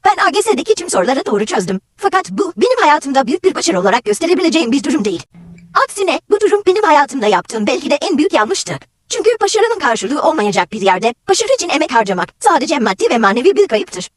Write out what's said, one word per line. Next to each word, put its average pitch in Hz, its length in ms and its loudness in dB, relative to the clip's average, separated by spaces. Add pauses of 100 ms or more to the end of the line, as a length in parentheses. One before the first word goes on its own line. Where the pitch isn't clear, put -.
Ben 403 220 2
A 349 40 2
G 403 120 0
S'deki 403 320 2
tüm 339 160 -6
soruları - 360 0
doğru 214 200 -2
çözdüm. 196 340 -4 (160)
Fakat 381 340 -2
bu 330 260 -4
benim 480 240 2
hayatımda 285 460 2
büyük 311 180 -4
bir 370 100 2
başarı 330 260 -2
olarak 202 240 0
gösterebileceğim 320 680 0
bir 269 120 0
durum 311 200 -2
değil. 202 180 -4 (640)
Aksine 381 360 -4 (100)
bu 415 100 2
durum 415 260 2
benim 381 160 2
hayatımda 285 440 2
yaptığım 208 400 -2
belki - 240 -2
de 285 40 2
en 320 240 -2
büyük 320 140 0
yanlıştı. 233 460 -2 (300)
Çünkü 453 220 0 (120)
başarının 415 360 0
karşılığı 247 440 -2
olmayacak 208 500 0
bir 202 80 -8
yerde 190 340 0 (140)
başarı 466 260 2
için 349 140 -4
emek 285 260 -2
harcamak 190 340 0 (120)
sadece 311 380 2
maddi 220 320 0
ve 240 80 0
manevi 240 380 2
bir 403 120 4
kayıptır. - 480 -6